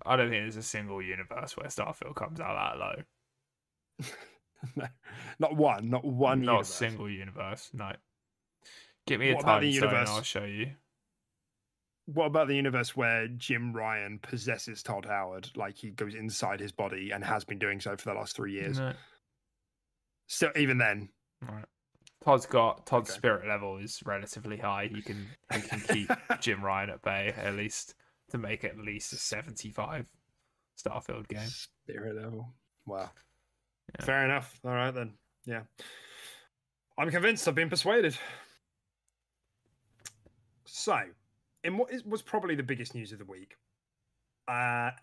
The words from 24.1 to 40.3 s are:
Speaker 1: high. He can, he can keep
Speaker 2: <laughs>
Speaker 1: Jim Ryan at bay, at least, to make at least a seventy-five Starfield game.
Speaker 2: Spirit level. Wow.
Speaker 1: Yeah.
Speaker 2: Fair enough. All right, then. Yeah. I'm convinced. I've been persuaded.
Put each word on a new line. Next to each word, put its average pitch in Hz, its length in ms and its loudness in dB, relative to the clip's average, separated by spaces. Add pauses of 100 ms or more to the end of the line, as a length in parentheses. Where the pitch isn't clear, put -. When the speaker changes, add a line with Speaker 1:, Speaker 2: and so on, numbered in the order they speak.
Speaker 1:
high. 101 360 -2
He 104 80 -6
can, 101 240 -8 (280)
he 107 80 0
can 113 180 -6
keep 104 320 0 (140)
Speaker 2:
<laughs> - 160 -2
Speaker 1:
Jim 98 200 0
Ryan 98 280 0
at - 120 -10
bay, 98 360 0
at 101 180 -2
least, - 400 -6 (360)
to 123 60 -4
make 107 280 -4
at 98 120 -6
least 107 360 -8
a - 20 -8
seventy-five 107 920 -6 (720)
Starfield 104 520 -8
game. 107 180 -8
Speaker 2:
Spirit 110 720 -10
level. 113 360 -10 (320)
Wow. 95 240 -8 (880)
Speaker 1:
Yeah. - 80 -8
Speaker 2:
Fair 135 200 4
enough. 135 380 0
All 123 60 -4
right, 123 220 2
then. 117 220 -6 (340)
Yeah. 113 140 -6 (1300)
I'm 156 140 0
convinced. 180 380 4
I've 151 80 4
been 160 160 2
persuaded. 185 440 4 (2500)